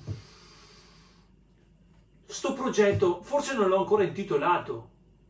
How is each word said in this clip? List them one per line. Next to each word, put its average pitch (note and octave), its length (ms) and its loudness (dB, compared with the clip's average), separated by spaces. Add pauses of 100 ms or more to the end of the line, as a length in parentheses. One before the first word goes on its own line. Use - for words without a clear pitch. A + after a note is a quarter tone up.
(2250)
sto - 280 -4
progetto. G3+ 680 2
Forse C#4+ 320 -2
non G#3+ 140 2
l'ho F#3+ 120 4
ancora G3 240 2
intitolato, E3 840 -2 (400)